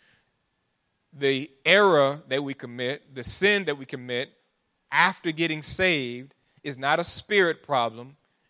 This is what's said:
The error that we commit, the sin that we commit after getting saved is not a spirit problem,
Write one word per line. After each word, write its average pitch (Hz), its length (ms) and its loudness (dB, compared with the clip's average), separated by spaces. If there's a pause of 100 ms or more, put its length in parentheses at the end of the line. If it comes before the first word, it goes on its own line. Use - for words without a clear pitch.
(1120)
The 139 360 0 (160)
error 160 640 4
that 135 160 -2
we 139 100 -8
commit, 127 640 -8
the 127 80 -10
sin 202 420 0
that 147 120 -2
we 135 80 -16
commit 123 480 -8 (580)
after 170 400 2
getting 156 300 -2
saved 139 720 -2 (280)
is 139 160 -8
not 147 220 2
a 175 60 -4
spirit 190 580 0
problem, 120 540 -2 (320)